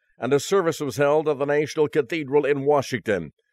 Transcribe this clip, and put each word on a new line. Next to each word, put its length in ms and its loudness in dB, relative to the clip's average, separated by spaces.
and 160 -2
a 80 4
service 400 0
was 160 -6
held 320 2
at 100 0
the 60 -2
National 420 0
Cathedral 580 0
in 200 -2
Washington, 640 0